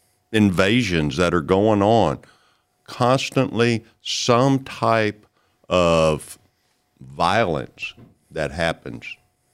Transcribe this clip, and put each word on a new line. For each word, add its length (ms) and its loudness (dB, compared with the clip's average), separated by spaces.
invasions 840 2
that 160 0
are 80 2
going 400 2
on, 380 2
constantly 1000 -2
some 640 0
type 640 -2
of 720 2
violence 960 -4
that 200 -6
happens. 680 -8